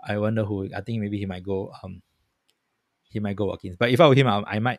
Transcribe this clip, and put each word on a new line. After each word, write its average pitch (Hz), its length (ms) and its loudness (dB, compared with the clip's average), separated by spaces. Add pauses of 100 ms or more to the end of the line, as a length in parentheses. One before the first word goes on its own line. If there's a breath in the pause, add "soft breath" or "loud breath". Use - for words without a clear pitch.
I 104 120 -2
wonder 110 260 0
who, 98 280 -4
I 101 100 -8
think 113 180 -6
maybe 104 180 -4
he 101 80 -6
might 90 160 -8
go, 98 300 -4 (100)
um, 95 200 -14 (1000)
he - 160 -10
might 104 160 -4
go 101 120 -2
Watkins. 92 300 -8
But 120 140 2
if 127 100 6
I - 60 10
were 139 80 8
him, 131 140 6
I, 104 180 0
I 104 140 -4
might 120 180 -2